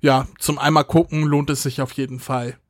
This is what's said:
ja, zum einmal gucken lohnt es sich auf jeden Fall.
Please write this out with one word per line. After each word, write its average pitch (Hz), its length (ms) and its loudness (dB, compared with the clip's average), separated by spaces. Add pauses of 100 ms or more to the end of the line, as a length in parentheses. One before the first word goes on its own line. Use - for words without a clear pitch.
ja, 131 280 2 (100)
zum 147 200 -2
einmal 147 260 4
gucken 160 380 2
lohnt 147 260 0
es 143 140 -2
sich 135 180 -4
auf 131 120 -4
jeden 131 280 -6
Fall. 123 380 -6 (120)